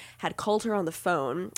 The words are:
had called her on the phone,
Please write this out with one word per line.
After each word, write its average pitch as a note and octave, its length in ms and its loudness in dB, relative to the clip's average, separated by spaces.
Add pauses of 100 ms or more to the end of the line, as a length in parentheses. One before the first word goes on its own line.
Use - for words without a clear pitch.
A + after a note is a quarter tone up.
(180)
had - 180 -2
called G#3+ 260 2
her A3 120 0
on G3 100 2
the D#3+ 80 -2
phone, E3 640 0